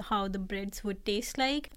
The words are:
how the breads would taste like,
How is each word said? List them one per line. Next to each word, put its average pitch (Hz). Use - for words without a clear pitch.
how 196
the 196
breads 196
would 196
taste 214
like, 269